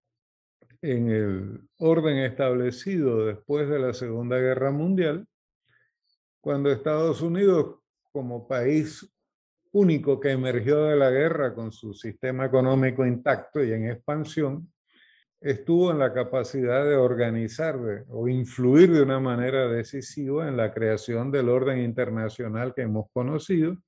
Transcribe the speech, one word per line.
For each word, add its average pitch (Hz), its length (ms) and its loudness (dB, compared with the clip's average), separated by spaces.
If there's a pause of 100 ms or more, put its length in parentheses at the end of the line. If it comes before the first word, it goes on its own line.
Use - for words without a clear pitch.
(800)
en 120 300 -2
el 104 500 -2 (180)
orden 160 400 2
establecido 127 1080 -2
después 143 420 -4
de 147 120 -2
la 127 120 -2
Segunda 120 460 -4
Guerra 131 320 0
Mundial, 170 560 -2 (1120)
cuando 143 320 0
Estados 156 500 -2
Unidos, 175 580 2 (320)
como 120 360 -8
país 139 600 -2 (640)
único 156 480 4
que 139 100 0
emergió 131 540 0
de 151 120 2
la 135 140 6
guerra 139 440 0
con 113 180 -10
su 104 220 -14
sistema 127 520 -6
económico 131 600 2
intacto 127 580 -2
y 113 80 0
en 110 160 -2
expansión, 147 840 -6 (680)
estuvo 170 500 2
en 156 80 0
la 131 140 2
capacidad 123 720 0
de 147 100 2
organizar 120 840 0
de, 110 280 -6
o 117 200 -4
influir 127 640 6
de 156 100 6
una 135 160 2
manera 127 500 0
decisiva 135 760 -6
en 135 100 -4
la 110 180 0
creación 113 580 -2
del 135 160 2
orden 127 300 2
internacional 117 960 -4
que 131 80 -4
hemos 107 300 -2
conocido 156 640 -2 (120)